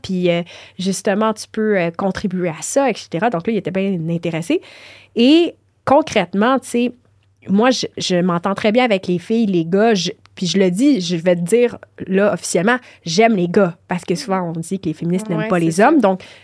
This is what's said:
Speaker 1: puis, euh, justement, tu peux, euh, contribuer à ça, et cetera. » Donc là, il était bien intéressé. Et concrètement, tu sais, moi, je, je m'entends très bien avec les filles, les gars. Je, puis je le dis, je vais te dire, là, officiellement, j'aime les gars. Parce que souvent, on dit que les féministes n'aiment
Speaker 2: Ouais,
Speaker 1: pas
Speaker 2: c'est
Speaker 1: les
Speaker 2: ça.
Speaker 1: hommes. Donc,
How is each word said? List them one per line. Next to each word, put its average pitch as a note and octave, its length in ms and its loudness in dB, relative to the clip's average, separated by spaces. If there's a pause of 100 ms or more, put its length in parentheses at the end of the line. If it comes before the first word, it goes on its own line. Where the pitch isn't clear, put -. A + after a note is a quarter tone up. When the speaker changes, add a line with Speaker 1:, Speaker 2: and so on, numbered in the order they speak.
Speaker 1:
puis, F3+ 280 -2
euh, E3+ 120 0 (380)
justement, G3 520 -2
tu - 140 -12
peux, G#3+ 320 -2
euh, E3+ 180 0
contribuer F#3 520 -4
à D#3 120 -10
ça, C#4 300 0
et G3 40 -2
cetera. » G3+ 360 -4
Donc E3+ 160 -4
là, A#3 60 -2
il A3 40 -2
était - 140 -4
bien F#3+ 260 -2 (140)
intéressé. E3+ 520 -4 (520)
Et D4+ 400 4 (300)
concrètement, B3 760 2
tu - 100 -14
sais, A#3+ 240 -2 (560)
moi, G#3+ 220 4
je, - 160 -2 (100)
je F3+ 200 -2
m'entends F3 380 0
très G#3 180 0
bien B3 120 2
avec G3 220 0
les F3+ 120 0
filles, A3+ 280 -2
les F3 180 0
gars. G3+ 300 2
Je, F3 160 -4 (240)
puis F#3 120 -4
je E3+ 120 0
le F#3+ 120 4
dis, A#3+ 300 2
je F3 160 -4
vais F3+ 180 0
te E3+ 60 -2
dire, A3+ 380 0 (280)
là, F#3+ 280 2
officiellement, F#3+ 420 0 (300)
j'aime A3 300 4
les F3 120 0
gars. F3 280 2 (120)
Parce F3+ 160 -6
que F3+ 120 -4
souvent, F#3 260 -4
on E3+ 100 -6
dit E3 260 -8
que - 100 -8
les D#3 40 -2
féministes F3 380 -4
n'aiment E3 80 -2
Speaker 2:
Ouais, D#3+ 100 -4
Speaker 1:
pas F3+ 100 2
Speaker 2:
c'est E3+ 60 0
Speaker 1:
les E3 80 0
Speaker 2:
ça. G3+ 160 6
Speaker 1:
hommes. D#4 120 4
Donc, F#3+ 200 2 (240)